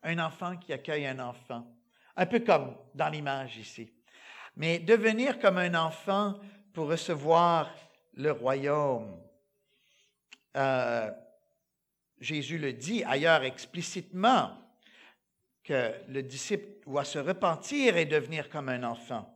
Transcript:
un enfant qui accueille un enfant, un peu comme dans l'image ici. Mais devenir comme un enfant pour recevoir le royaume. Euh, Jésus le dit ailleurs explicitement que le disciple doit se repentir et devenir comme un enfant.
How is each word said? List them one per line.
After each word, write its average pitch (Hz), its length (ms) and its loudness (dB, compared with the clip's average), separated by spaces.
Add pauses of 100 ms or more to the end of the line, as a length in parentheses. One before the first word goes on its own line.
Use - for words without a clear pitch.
un 165 160 -4
enfant 175 380 -6
qui 175 140 -14
accueille 147 360 -6
un 131 120 -6
enfant, 123 480 -12 (480)
un 185 120 2
peu 233 120 2
comme 160 380 2 (160)
dans 151 160 -2
l'image 139 480 -6
ici. 113 340 -16 (640)
Mais 165 220 0
devenir 220 600 4
comme 185 180 6
un 175 160 2
enfant 196 680 0 (340)
pour 156 160 -4
recevoir 165 840 4 (400)
le 147 180 0
royaume. 131 880 0 (1400)
Euh, 123 560 0 (1080)
Jésus 131 380 -6
le 135 160 -4
dit 160 300 -4
ailleurs 156 400 4
explicitement 175 1120 0 (1040)
que 127 300 0 (140)
le 131 160 -6
disciple 139 600 -8
doit 139 220 -2
se 151 140 -6
repentir 185 760 0
et 165 80 4
devenir 151 440 -2
comme 139 200 -6
un 123 140 -4
enfant. 117 520 -8